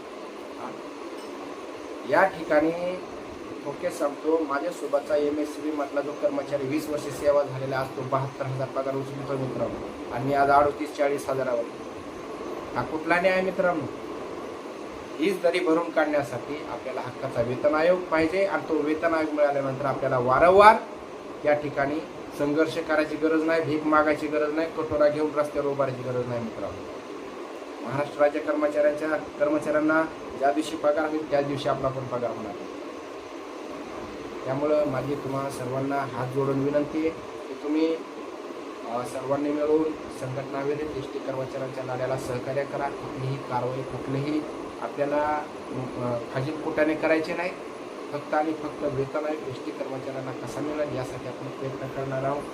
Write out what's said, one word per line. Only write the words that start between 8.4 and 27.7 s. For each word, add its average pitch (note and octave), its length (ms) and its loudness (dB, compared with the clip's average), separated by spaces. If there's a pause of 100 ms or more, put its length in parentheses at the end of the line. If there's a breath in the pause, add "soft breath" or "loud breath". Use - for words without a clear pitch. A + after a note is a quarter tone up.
हजार C3 220 -2
पगार C3+ 260 -2
उचलतो C#3 420 -4
मित्रांनो, - 800 -4
आणि B2+ 100 -2
मी C#3 100 2
आज C#3 160 6
अडोतीस C#3+ 460 6
चाळीस C#3+ 320 2
हजारावर. B2+ 360 0 (1080)
हा A#2+ 80 0
कुठला D#3 380 2
न्याय F#3 200 4
मित्रांनो? F3+ 440 2 (1400)
हीच F3 220 2
दरी E3+ 160 6
भरून D#3+ 320 4
काढण्यासाठी D3 800 0
आपल्याला B2+ 300 -6
हक्काचा B2+ 420 -2
वेतन B2+ 320 4
आयोग F3 260 6
पाहिजे E3 440 4
आणि D3+ 240 2
तो E3 60 2
वेतन D#3 400 2
आयोग D#3 200 0
मिळाल्यानंतर C#3 500 2
आपल्याला C3 340 2
वारंवार F3+ 580 10 (680)
या D3 100 6
ठिकाणी C#3+ 440 0 (400)
संघर्ष D3+ 400 2
करायची D#3 380 0
गरज D#3 260 4
नाही, E3 200 4
भीक D3+ 220 0
मागायची D3+ 420 4
गरज D3+ 280 0
नाही, D#3+ 180 0
कटोरा D3+ 360 4
घेऊन D3+ 280 2
रस्त्यावर D3 320 0
उभारायची C3 340 0
गरज B2 260 -2
नाही A#2+ 120 -2
मित्रांनो. G2 580 -6 (880)